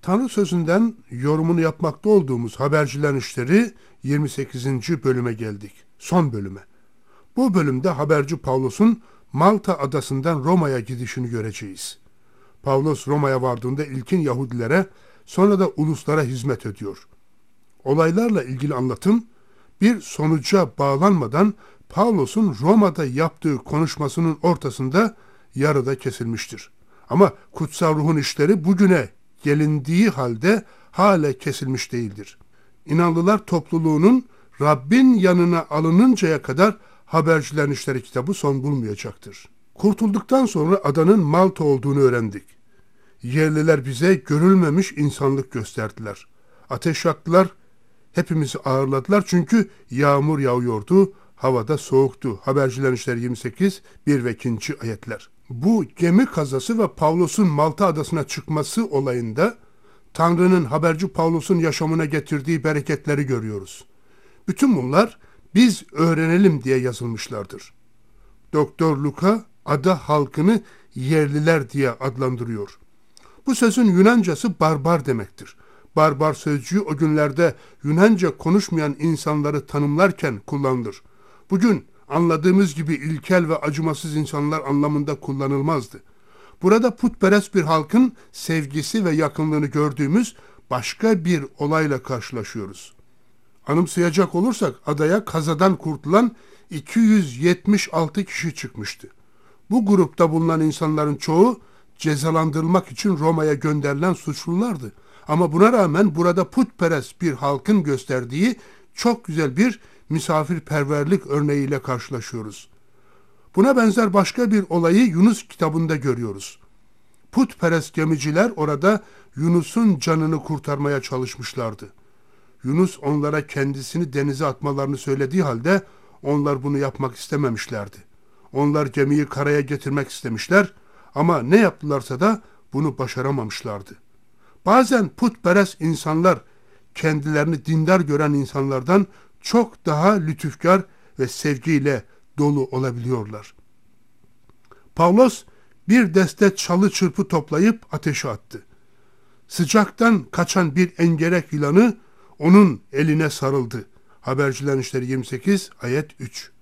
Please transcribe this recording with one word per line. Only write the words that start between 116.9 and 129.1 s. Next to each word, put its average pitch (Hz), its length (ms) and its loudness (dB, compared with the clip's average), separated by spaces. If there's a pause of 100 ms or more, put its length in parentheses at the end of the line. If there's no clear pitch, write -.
Putperest 165 640 -2
gemiciler 156 640 0
orada 151 480 0 (320)
Yunus'un 170 640 0
canını 160 440 -2
kurtarmaya 143 580 -4
çalışmışlardı. 123 920 -10 (720)
Yunus 170 380 0
onlara 147 460 -2
kendisini 139 640 -6
denize 143 320 -2
atmalarını 139 520 -4
söylediği 139 460 -2
halde 147 400 0 (400)
onlar 143 400 0
bunu 143 140 -2
yapmak 135 380 -4
istememişlerdi. 113 840 -6 (540)
Onlar 147 340 0
gemiyi 143 400 0